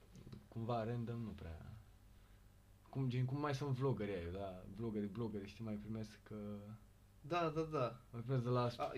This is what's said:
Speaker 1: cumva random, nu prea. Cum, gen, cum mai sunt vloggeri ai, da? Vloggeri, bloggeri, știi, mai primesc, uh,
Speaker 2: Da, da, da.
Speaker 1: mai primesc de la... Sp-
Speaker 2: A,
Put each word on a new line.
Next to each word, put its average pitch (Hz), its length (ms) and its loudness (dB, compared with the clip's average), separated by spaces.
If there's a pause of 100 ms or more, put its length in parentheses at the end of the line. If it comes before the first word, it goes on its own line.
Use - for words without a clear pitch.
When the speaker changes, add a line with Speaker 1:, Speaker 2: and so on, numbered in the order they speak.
(480)
Speaker 1:
cumva 113 360 0
random, 117 380 0
nu 110 80 -2
prea. 82 360 -8 (1200)
Cum, 135 200 4
gen, 127 160 4
cum 131 140 2
mai 143 160 4
sunt 143 200 0
vloggeri 113 360 4
ai, 87 200 0
da? 92 320 -4 (120)
Vloggeri, 104 300 0
bloggeri, 101 420 -2
știi, 101 160 -10
mai 110 100 -2
primesc, 107 460 -4 (120)
uh, 107 60 -6 (840)
Speaker 2:
Da, 165 340 2
da, 160 60 2
da. 147 380 2 (120)
Speaker 1:
mai 117 100 -4
primesc 123 220 2
de 120 60 2
la... 123 200 6
Sp- - 80 -2
Speaker 2:
A, 147 200 0